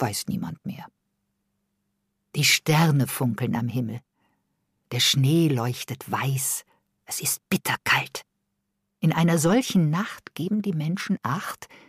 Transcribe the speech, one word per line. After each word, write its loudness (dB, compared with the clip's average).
weiß -2
niemand -6
mehr. -10
Die 0
Sterne 4
funkeln -2
am -2
Himmel. -4
Der -2
Schnee 4
leuchtet -4
weiß. -2
Es -8
ist -6
bitterkalt. -2
In 2
einer 4
solchen 4
Nacht -6
geben -2
die -2
Menschen -2
Acht, -6